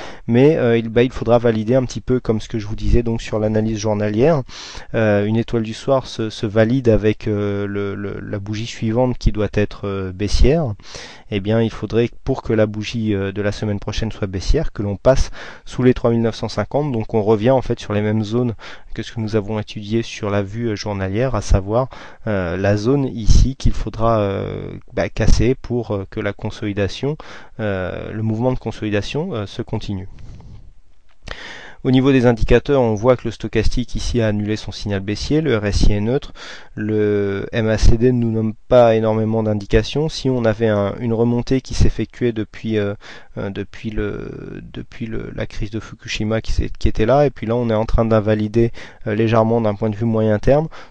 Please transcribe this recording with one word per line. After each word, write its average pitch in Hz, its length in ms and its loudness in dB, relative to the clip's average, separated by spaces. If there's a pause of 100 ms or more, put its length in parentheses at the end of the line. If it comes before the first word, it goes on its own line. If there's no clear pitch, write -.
(260)
mais, 135 300 6
euh, 117 220 2
il, 113 100 -2
bah, 117 140 2
il 127 100 0
faudra 113 240 2
valider 113 380 2
un 131 100 4
petit 113 160 -8
peu, 127 200 0
comme 110 200 -2
ce - 80 -12
que 117 100 -6
je 104 80 -6
vous 104 80 -6
disais 110 280 4
donc 113 180 -2
sur - 180 -4
l'analyse 110 400 0
journalière. 107 640 2 (520)
Euh, 104 320 4
une 110 100 0
étoile 117 260 0
du 110 120 -6
soir 135 320 0
se, 110 240 -6
se - 160 -6
valide 113 420 2
avec, 107 400 2
euh, 101 380 -2
le, 101 280 -4
le, 101 240 -8
la 104 200 -8
bougie 104 280 -8
suivante 120 520 -2
qui - 120 4
doit 104 220 0
être, 104 340 -2
euh, 98 240 -6
baissière. 110 640 4 (580)
Eh 104 100 -2
bien, 107 200 0
il 113 100 2
faudrait, 110 380 0 (160)
pour 135 160 -2
que 117 140 -2
la 110 100 4
bougie, 107 480 -4
euh, 98 180 -2
de 101 120 -6
la 101 100 -2
semaine 104 280 -4
prochaine 107 300 -4
soit - 160 -6
baissière, 98 460 0
que 110 100 -8
l'on 101 140 -4
passe - 340 4 (360)
sous - 160 -4
les 123 100 6
trois 120 180 2
mille 117 120 2
neuf 113 140 0
cent 110 120 -6
cinquante. 135 440 -2
Donc, 110 200 -4
on 110 140 0
revient 110 240 4
en 131 120 4
fait - 180 -4
sur - 120 -8
les 104 100 0
mêmes 107 200 0
zones 113 320 -2 (400)
que 113 80 -8
ce - 80 -12
que - 80 -10
nous 107 160 -4
avons 107 240 -2
étudié 107 440 -4
sur - 280 -6
la 101 120 0
vue, 113 260 -6
euh, 104 80 -4
journalière, 104 580 -2
à 101 60 0
savoir, 104 480 0 (400)
euh, 92 280 -2
la 98 200 2
zone 131 300 0
ici 117 500 4
qu'il - 160 2
faudra, 110 480 0
euh, 98 580 -4 (140)
bah, - 160 -2
casser 113 480 4
pour, 120 340 -6
euh, 98 180 -4
que 110 120 -10
la 101 120 -4
consolidation, 104 840 -4 (420)
euh, 90 540 -4
le 110 100 -6
mouvement 113 300 0
de 123 80 -4
consolidation, 113 720 -4
euh, 104 120 -6
se - 160 -10
continue. 98 460 -6 (1800)
Au 131 80 2
niveau 131 180 4
des 127 160 4
indicateurs, 123 560 4
on 113 120 2
voit 117 220 4
que - 100 -8
le 113 40 -4
stochastique 113 640 0
ici 117 260 -2
a 110 60 2
annulé 104 300 0
son - 160 -10
signal 101 280 -4
baissier, 104 400 -2
le 135 160 0
R 104 100 -2
S 98 160 2
I 110 100 8
est 104 80 2
neutre, 120 320 -2 (420)
le 104 800 0
M 110 160 0
A 110 100 2
C - 180 8
D 123 140 4
ne 123 80 2
nous 113 140 0
donne 110 220 -2 (120)
pas 120 300 6
énormément 110 480 0
d'indications. 110 640 0
Si - 200 -4
on 127 160 0
avait 110 220 2
un, 104 320 0
une 117 140 -2
remontée 120 480 0
qui - 140 -10
s'effectuait 120 580 2
depuis, 110 440 -6
euh, 101 180 -2 (440)
euh, 104 120 -6
depuis 101 400 -10
le, - 720 -8 (120)
depuis - 340 -12
le, 110 300 -8
la 110 100 -6
crise 107 240 -6
de 110 80 -6
Fukushima 110 640 -4
qui - 100 -4
s'est, 110 260 0
qui - 120 2
était 110 180 4
là, 143 180 6
et 135 60 2
puis - 160 -10
là 113 80 0
on 120 160 0
est 110 40 2
en 107 100 2
train 113 200 2
d'invalider, 107 680 2 (340)
euh, 107 80 -2
légèrement 113 460 4
d'un 104 160 0
point 110 140 -2
de 104 60 -4
vue 117 100 -2
moyen 110 340 2
terme, 147 260 4 (240)